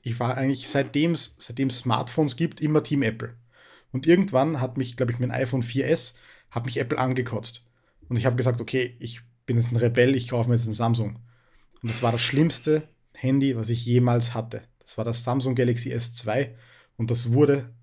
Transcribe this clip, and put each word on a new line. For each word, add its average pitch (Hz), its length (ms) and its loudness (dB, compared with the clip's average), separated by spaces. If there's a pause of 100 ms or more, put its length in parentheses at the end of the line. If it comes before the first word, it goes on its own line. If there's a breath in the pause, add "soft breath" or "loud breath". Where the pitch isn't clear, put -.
ich 117 160 -6
war 123 180 -2
eigentlich 135 320 -2
seitdem's, 143 680 -2
seitdem's 131 400 -2
Smartphones 127 560 0
gibt, - 260 -4
immer 151 220 2
Team 143 200 0
Apple. 113 340 -4 (560 soft breath)
Und 131 160 -2
irgendwann 156 520 4
hat 123 160 -4
mich, 127 200 -4
glaub 123 120 0
ich, 120 120 -4
mein 123 100 -2
iPhone 127 320 -2
vier 123 260 -2
S, - 300 0 (320 loud breath)
hat 120 160 -4
mich 127 120 -4
Apple 135 200 -2
angekotzt. 127 640 -2 (440)
Und 123 100 0
ich 117 80 2
hab 123 100 2
gesagt, 120 240 0
"Okay, 120 380 -4
ich - 220 -12 (260)
bin 120 100 0
jetzt 117 140 2
ein 117 60 0
Rebell, 123 400 4
ich 123 100 -2
kaufe 120 220 0
mir 120 80 4
jetzt 117 100 2
ein 110 80 -4
Samsung." 117 460 0 (600 soft breath)
Und 113 100 -6
das - 120 -4
war 120 80 2
das 117 120 0
schlimmste 156 680 0 (240)
Handy, 135 440 2
was 107 120 -4
ich 117 180 -2
jemals 120 480 4
hatte. 113 280 -8 (180)
Das - 180 -14
war 113 60 -4
das 117 180 -4
Samsung 127 320 0
Galaxy 123 380 0
S 120 220 -4
zwei 117 420 -2 (400 loud breath)
und 113 160 -2
das 117 200 0
wurde 139 400 4 (100)